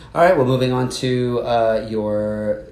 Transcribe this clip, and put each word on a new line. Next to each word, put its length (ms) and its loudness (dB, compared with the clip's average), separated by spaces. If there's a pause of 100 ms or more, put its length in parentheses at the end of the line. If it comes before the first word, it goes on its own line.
(160)
all 80 4
right. 120 6
Well, 120 2
moving 260 2
on 160 -2
to, 520 -2
uh, 460 0
your, 840 -4